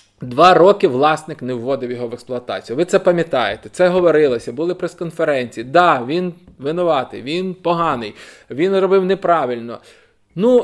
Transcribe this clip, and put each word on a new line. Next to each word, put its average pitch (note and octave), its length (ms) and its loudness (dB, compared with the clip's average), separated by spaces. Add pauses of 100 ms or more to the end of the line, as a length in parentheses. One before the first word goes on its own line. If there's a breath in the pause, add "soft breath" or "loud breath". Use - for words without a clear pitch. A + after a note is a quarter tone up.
(220)
Два C#3 320 6
роки F#3+ 340 6
власник D3 540 -2
не B2+ 120 -6
вводив B2 380 -6
його A#2+ 160 -8
в A#2 60 -12
експлуатацію. A#2+ 640 -10
Ви E3+ 80 0
це G3 140 2
пам'ятаєте, C3+ 720 -2
це F3+ 160 2
говорилося, D3+ 640 2
були E3+ 240 -4
прес-конференції. D#3 880 -6
Да, C#3+ 440 2
він F3 260 -4 (260)
винуватий, C#3+ 600 -4
він F3 320 -6
поганий, E3 600 -4 (360 loud breath)
він F#3 300 0
робив F#3+ 260 2
неправильно. C#3+ 760 -2 (560 soft breath)
Ну, A#3+ 280 4